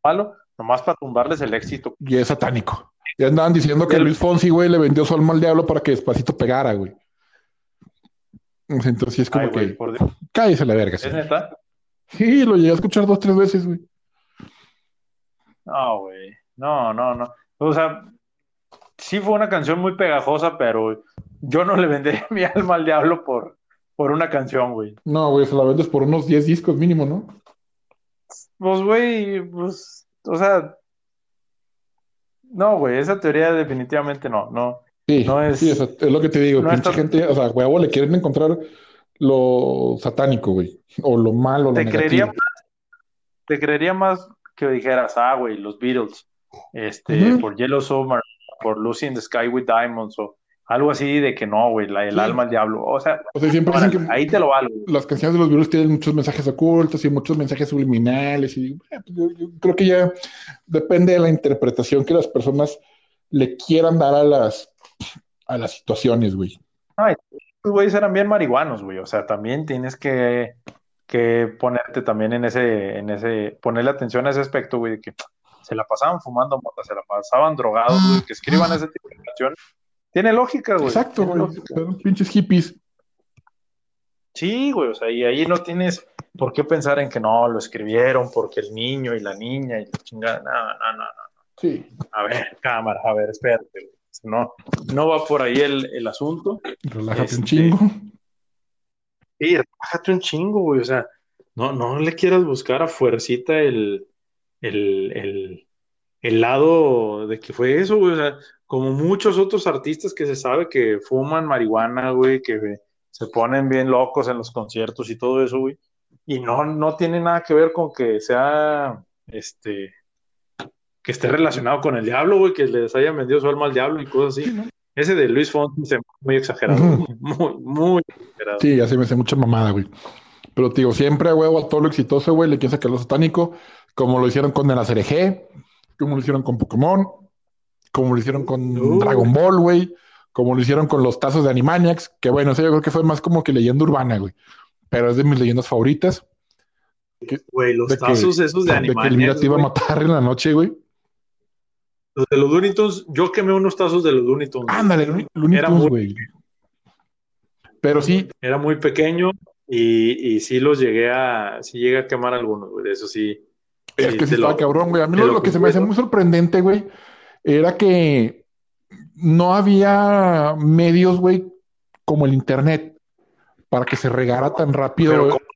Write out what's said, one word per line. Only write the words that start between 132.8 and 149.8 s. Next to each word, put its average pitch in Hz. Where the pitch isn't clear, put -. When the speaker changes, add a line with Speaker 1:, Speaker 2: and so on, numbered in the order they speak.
Speaker 2:
lo 123
satánico, 160
como 127
lo 123
hicieron 139
con 143
el 127
Acerejé, 143
como 143
lo 135
hicieron 135
con 123
Pokémon, 175
como 127
lo 120
hicieron 131
con 127
Speaker 1:
Uh. 139
Speaker 2:
Dragon 123
Ball, 180
güey, 175
como 123
lo 127
hicieron 143
con 143
los 120
tazos 147
de 139
Animaniacs, 165
que 123
bueno, 143
eso 160
yo 160
creo 151
que 151
fue 160
más 156
como 165
que 143
leyenda 127
urbana, 131
güey. 98
Pero 120
es 120
de 139
mis 143
leyendas 123
favoritas. 131
Que 135
Speaker 1:
Güey, 123
los 120
Speaker 2:
de 135
que 131
Speaker 1:
tazos 127
esos 175
de 165
Speaker 2:
de 143
que 135
Elvira 113
Speaker 1:
Animaniacs, 131
Speaker 2:
te 143
iba 143
a -
Speaker 1:
güey. 143
Speaker 2:
matar 151